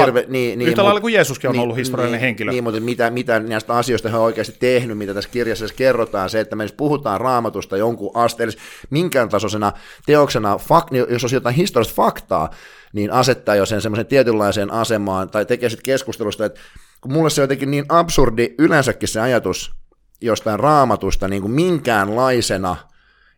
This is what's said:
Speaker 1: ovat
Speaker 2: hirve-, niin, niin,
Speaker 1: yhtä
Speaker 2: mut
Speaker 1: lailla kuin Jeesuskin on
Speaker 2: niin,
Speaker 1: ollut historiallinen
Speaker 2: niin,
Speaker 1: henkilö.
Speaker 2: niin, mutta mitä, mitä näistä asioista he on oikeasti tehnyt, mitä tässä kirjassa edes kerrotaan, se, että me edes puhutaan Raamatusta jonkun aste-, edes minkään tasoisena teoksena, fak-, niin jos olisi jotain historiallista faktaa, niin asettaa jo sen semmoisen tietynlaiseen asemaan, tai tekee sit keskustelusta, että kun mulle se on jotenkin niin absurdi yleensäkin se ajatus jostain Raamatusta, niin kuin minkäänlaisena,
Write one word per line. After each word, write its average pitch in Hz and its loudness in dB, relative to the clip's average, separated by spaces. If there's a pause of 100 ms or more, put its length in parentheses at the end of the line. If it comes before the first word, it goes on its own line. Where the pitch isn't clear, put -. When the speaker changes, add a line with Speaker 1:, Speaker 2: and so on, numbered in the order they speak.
(140)
Speaker 1:
ovat - -2 (100)
Speaker 2:
hirve-, 120 -10
niin, 120 -2
niin, 131 2
Speaker 1:
yhtä 202 2
Speaker 2:
mut 196 4
Speaker 1:
lailla 202 2
kuin 226 -2
Jeesuskin 139 0
on 131 0
Speaker 2:
niin, 123 0
Speaker 1:
ollut 120 -4
historiallinen 123 -2
Speaker 2:
niin, 123 -2
Speaker 1:
henkilö. 110 -4
Speaker 2:
niin, 123 -2
mutta 110 -4
mitä, 117 0
mitä 120 0
näistä 110 -4
asioista 117 0
he 113 -2
on 110 2
oikeasti 110 -2
tehnyt, 123 0
mitä 101 -6
tässä 98 -6
kirjassa 110 -4
edes 98 -12
kerrotaan, 107 0
se, 110 -2
että 104 -4
me 107 -6
edes 98 -8
puhutaan 139 -2
Raamatusta 113 -2
jonkun 101 -2
aste-, 120 0
edes 110 -4 (320)
minkään 135 0
tasoisena 104 0 (320)
teoksena, 127 2
fak-, - 2
niin 127 0
jos 120 -2
olisi 123 0
jotain 123 0
historiallista 139 0
faktaa, 82 0 (440)
niin 104 -2
asettaa 120 2
jo 98 4
sen 104 -2
semmoisen 110 -2
tietynlaiseen 107 2
asemaan, 104 -2
tai 104 0
tekee 120 -2
sit 113 -8
keskustelusta, 113 -2
että - -6 (420)
kun 131 -6
mulle 160 4
se 143 0
on - 6
jotenkin 135 -2
niin 143 -2
absurdi 131 2
yleensäkin 143 2
se 110 -2
ajatus 113 0 (500)
jostain 107 -2
Raamatusta, 120 2
niin 98 -2
kuin 104 -4
minkäänlaisena, 117 0 (640)